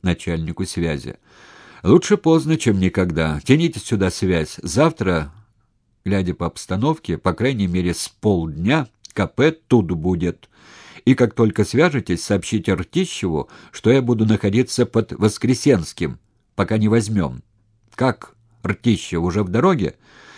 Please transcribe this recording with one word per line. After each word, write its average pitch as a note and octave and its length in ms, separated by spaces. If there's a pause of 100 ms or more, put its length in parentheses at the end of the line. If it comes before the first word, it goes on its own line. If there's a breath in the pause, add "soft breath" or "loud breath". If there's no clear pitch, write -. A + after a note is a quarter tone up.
начальнику E2+ 600
связи. D2+ 500 (680 loud breath)
"Лучше E3 360
поздно, D#3+ 400
чем G2+ 220
никогда. E2 640
Тяните D#3+ 360
сюда F#2+ 320
связь. F2 500
Завтра, F2 720 (720)
глядя F#2+ 300
по F2 100
обстановке, F#2+ 720
по F2+ 160
крайней A2 340
мере, F2 260
с - 140
полдня F#2 800 (260)
К G2 140
П D3+ 240
тут A2 400
будет. F2 580 (560 loud breath)
И B2+ 100
как A#2+ 180
только G#2+ 300
свяжетесь, B2 600
сообщите G2+ 500
Ртищеву, F2+ 760 (220 loud breath)
что - 180
я C3+ 120
буду A#2 240
находиться A2 600
под - 280
Воскресенским, G#2 1080 (360)
пока G2+ 220
не G#2+ 100
возьмём. G2+ 540 (540)
Как, - 400 (280)
Ртищев G2+ 600
уже F2+ 200
в F#2 60
дороге?" A#2+ 460 (420 loud breath)